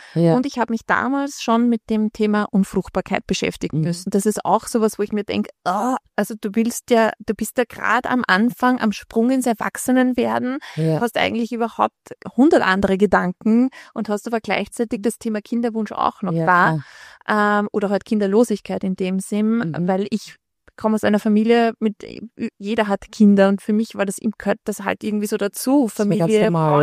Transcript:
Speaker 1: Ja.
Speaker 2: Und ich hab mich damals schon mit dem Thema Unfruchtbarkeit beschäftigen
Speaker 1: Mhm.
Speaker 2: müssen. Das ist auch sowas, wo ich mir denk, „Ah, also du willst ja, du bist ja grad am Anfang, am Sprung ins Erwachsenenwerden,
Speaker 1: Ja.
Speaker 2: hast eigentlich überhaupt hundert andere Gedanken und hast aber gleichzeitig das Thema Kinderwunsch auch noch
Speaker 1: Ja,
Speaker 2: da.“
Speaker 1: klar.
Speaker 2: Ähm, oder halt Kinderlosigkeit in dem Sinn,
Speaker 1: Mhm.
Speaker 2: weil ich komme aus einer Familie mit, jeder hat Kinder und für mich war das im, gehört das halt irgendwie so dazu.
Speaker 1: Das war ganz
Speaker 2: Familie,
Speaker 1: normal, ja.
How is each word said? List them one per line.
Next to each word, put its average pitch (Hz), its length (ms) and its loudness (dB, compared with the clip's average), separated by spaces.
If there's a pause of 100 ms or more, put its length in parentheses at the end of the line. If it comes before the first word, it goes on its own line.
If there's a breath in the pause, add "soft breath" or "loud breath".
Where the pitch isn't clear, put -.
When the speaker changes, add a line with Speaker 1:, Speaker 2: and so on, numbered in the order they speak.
(140 loud breath)
Speaker 1:
Ja. 165 200 4
Speaker 2:
Und 254 120 0
ich 277 120 -6
hab 226 120 -2
mich 226 160 -6
damals 277 560 -2
schon 233 260 2
mit 233 220 -2
dem 214 220 0
Thema 208 380 0
Unfruchtbarkeit - 760 -2
beschäftigen - 540 -4
Speaker 1:
Mhm. 156 40 0
Speaker 2:
müssen. 175 260 -6
Das 202 140 0
ist 214 220 -2
auch 202 200 0
sowas, 220 320 -2
wo 208 40 -2
ich 214 100 -6
mir 208 120 -4
denk, 208 240 -4 (160)
„Ah, 220 320 -2 (200)
also 208 240 -2
du 214 140 -6
willst 226 360 -2
ja, 226 280 4
du - 160 -6
bist - 240 -6
ja 247 100 0
grad 220 380 -2
am 247 200 0
Anfang, 247 540 2
am 214 120 0
Sprung 226 380 0
ins 262 160 0
Erwachsenenwerden, 247 1120 0 (180 loud breath)
Speaker 1:
Ja. 160 240 0
Speaker 2:
hast 233 180 -2
eigentlich 214 340 -2
überhaupt 220 600 -4 (200)
hundert 302 280 6
andere 190 340 2
Gedanken 202 720 2 (240 loud breath)
und 220 160 -6
hast 208 180 -4
aber 226 140 -4
gleichzeitig 208 600 -4
das 226 160 -2
Thema 214 240 -6
Kinderwunsch 220 500 -4
auch - 300 -2
noch 180 100 -2
Speaker 1:
Ja, 165 140 0
Speaker 2:
da.“ 175 340 4 (460 loud breath)
Speaker 1:
klar. 208 340 2
Speaker 2:
Ähm, 208 120 -2
oder 202 180 0
halt 196 160 -2
Kinderlosigkeit 208 800 0
in 185 120 -2
dem 190 240 -2
Sinn, 214 380 -2
Speaker 1:
Mhm. 170 280 -4
Speaker 2:
weil 190 240 0
ich - 260 -8 (400)
komme 220 180 0
aus 214 100 -2
einer 208 140 4
Familie 226 600 2
mit, 214 180 -2 (600)
jeder 208 320 -2
hat - 240 -4
Kinder 202 380 6
und 202 100 -2
für 214 140 -2
mich 220 220 -2
war 202 100 -2
das 196 100 -8
im, 214 220 -6
gehört 202 260 -4
das 214 180 -8
halt 196 220 -4
irgendwie 208 220 -4
so 220 100 -4
dazu. 240 580 0
Speaker 1:
Das - 40 -16
war 208 180 0
ganz 208 60 0
Speaker 2:
Familie, 214 220 2
Speaker 1:
normal, 160 260 2
ja. 147 120 4